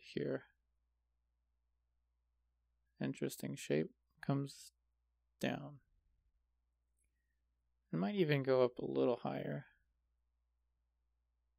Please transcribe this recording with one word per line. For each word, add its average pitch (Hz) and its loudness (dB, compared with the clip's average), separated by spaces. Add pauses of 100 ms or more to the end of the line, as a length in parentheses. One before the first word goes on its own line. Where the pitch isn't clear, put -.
(140)
here. 143 -2 (2500)
Interesting 139 -4
shape. 151 0 (300)
Comes - -4 (680)
down. 143 -4 (2250)
It 160 -2
might 202 0
even 147 4
go 127 6
up 123 2
a - -6
little 135 2
higher. 143 -4 (1900)